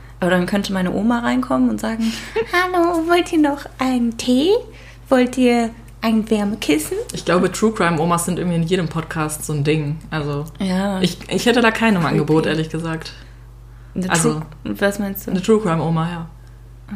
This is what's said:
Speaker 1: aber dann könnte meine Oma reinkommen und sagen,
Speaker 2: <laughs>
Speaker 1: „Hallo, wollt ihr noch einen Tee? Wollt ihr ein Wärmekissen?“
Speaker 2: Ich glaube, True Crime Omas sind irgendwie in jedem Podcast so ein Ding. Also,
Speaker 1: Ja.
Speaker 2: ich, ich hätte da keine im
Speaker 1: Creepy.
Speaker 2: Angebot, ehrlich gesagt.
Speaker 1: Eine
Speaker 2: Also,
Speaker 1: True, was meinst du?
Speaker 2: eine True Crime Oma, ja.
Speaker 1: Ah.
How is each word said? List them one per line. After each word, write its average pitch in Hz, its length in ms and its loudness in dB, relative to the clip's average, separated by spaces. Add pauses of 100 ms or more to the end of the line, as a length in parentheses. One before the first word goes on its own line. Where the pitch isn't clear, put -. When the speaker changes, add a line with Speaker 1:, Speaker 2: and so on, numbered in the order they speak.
(220)
Speaker 1:
aber 180 80 2
dann 180 140 4
könnte 202 300 -2
meine 180 180 0
Oma 233 280 2
reinkommen 254 500 2
und 214 100 -2
sagen, 226 320 -2 (220)
Speaker 2:
<laughs> 453 180 -2
Speaker 1:
„Hallo, 349 560 2
wollt 349 240 2
ihr 339 60 2
noch 285 260 2 (140)
einen 240 400 0
Tee? 262 320 4 (580)
Wollt 254 300 4
ihr 240 320 4 (320)
ein 220 260 2
Wärmekissen?“ 220 680 0 (160)
Speaker 2:
Ich - 100 -8
glaube, 180 260 2
True 214 220 2
Crime 170 260 0
Omas 170 280 0
sind 180 120 -2
irgendwie 170 200 -2
in 165 60 2
jedem 170 240 0
Podcast 156 580 -6
so 156 80 -4
ein 143 100 -2
Ding. 156 320 0 (140)
Also, 147 340 -4 (140)
Speaker 1:
Ja. 190 420 0
Speaker 2:
ich, 180 160 0 (140)
ich - 160 -2
hätte 240 160 4
da 226 80 4
keine 220 260 2
im 175 60 2
Speaker 1:
Creepy. 143 180 0
Speaker 2:
Angebot, 151 240 2
ehrlich 156 240 0
gesagt. 160 460 -8 (800)
Speaker 1:
Eine 185 160 -4
Speaker 2:
Also, 165 240 2
Speaker 1:
True, 156 80 -6 (360)
was 202 200 0
meinst 196 280 -6
du? - 40 -6
Speaker 2:
eine 185 100 0
True 214 220 4
Crime 165 200 0
Oma, 165 280 0
ja. 170 160 -8 (640)
Speaker 1:
Ah. - 60 -12